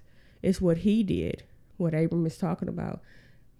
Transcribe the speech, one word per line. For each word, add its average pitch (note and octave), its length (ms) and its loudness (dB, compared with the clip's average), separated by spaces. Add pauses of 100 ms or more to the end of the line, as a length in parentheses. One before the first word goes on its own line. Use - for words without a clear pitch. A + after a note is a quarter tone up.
(420)
It's F#3+ 180 2
what E3+ 180 4
he G#3+ 260 2
did, E2+ 400 -2 (320)
what E3 180 0
Abram E3 320 0
is D#3+ 100 -4
talking F3 320 -4
about. - 320 -6 (600)